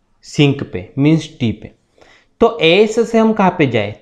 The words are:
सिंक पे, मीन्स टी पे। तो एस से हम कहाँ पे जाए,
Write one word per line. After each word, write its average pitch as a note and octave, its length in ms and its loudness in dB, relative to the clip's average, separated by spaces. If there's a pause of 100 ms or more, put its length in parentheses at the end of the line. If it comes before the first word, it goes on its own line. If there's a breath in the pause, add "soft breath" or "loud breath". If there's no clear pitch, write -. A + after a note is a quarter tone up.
(240)
सिंक C#3 380 0 (100)
पे, F2+ 160 -12 (100)
मीन्स D#3 300 0 (120)
टी A2+ 120 -2
पे। - 180 -18 (720 soft breath)
तो - 200 2
एस G#3 500 2
से A3+ 80 0
हम A3 140 2
कहाँ G3 260 0
पे D3+ 80 2
जाए, G#2+ 360 -4